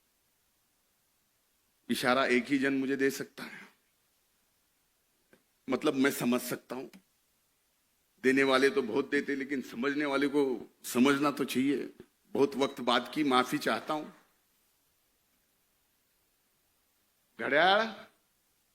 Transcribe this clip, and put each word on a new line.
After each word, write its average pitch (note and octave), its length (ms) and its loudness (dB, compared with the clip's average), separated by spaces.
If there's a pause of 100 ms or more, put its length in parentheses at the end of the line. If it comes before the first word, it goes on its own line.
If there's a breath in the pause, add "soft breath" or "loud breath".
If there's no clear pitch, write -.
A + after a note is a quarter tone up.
(1900)
इशारा B2+ 380 2
एक B2 180 2
ही C#3 140 0
जण C#3 160 0
मुझे C3+ 220 -2
दे C3+ 140 2
सकता - 340 -10
है. - 300 -18 (2000)
मतलब, C3 240 0
मैं C3+ 160 4
समझ B2 300 0
सकता - 340 -10
हूं. B2+ 140 -12 (1300)
देने C3+ 200 4
वाले C3+ 280 4
तो C#3 120 0
बहुत B2 280 -2
देते, C#3 260 -2
लेकिन C3+ 260 -6
समझने C#3 420 -4
वाले C#3 220 0
को C3+ 480 -2 (100)
समझना C#3 460 4
तो C#3 140 -2
चाहिए. C3 500 -2 (320)
बहुत C#3 280 0
वक्त C3 260 -2
बाद A#2+ 340 0
की D3+ 100 0
माफी B2+ 340 2
चाहता B2+ 360 -2
हूं. D3+ 160 -8 (3250)
घड्याळ F3 460 2 (880)